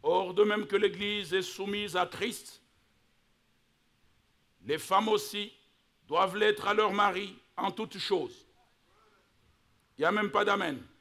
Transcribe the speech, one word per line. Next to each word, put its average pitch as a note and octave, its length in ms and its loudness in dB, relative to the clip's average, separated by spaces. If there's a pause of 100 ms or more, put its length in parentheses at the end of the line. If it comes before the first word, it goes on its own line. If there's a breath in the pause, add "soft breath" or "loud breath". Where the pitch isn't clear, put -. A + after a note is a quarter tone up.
Or, F3+ 320 2
de G#3 80 6
même G#3+ 240 2
que G3 80 -2
l'Église G3 580 0
est F#3+ 80 2
soumise G3+ 540 -6
à F3+ 100 2
Christ, - 560 -8 (2000)
les D3+ 140 -2
femmes G3 300 2
aussi G#3 440 -2 (560)
doivent F3+ 300 0
l'être G#3 300 2
à G#3 80 2
leur G#3 180 4
mari G3 420 0 (220)
en G3 140 -2
toutes G#3+ 260 -8
choses. E3 480 -2 (1500)
Il C#3 40 -4
n'y D3+ 40 2
a F3+ 60 4
même G#3 180 0
pas G3+ 160 0
d'amen. F#3+ 340 0 (220)